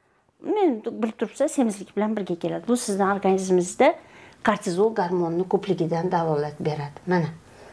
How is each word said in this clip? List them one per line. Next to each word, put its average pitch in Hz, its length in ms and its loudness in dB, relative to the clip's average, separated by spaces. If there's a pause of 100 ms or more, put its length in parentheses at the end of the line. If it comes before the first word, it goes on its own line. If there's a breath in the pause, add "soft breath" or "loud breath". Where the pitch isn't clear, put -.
(440)
men 320 420 2
bilib 214 320 -4
turibsiz, 269 340 -2
semizlik 202 460 -2
bilan 214 200 0
birga 180 180 -4
keladi. 170 320 -6
Bu 240 100 2
sizni 196 280 -2
organizmingizda 190 920 2 (500 loud breath)
kortizol 208 500 2
gormonini 175 520 0
ko'pligidan 180 640 0
dalolat 151 480 0
beradi. 151 480 -6
Mana, 180 180 2 (480 loud breath)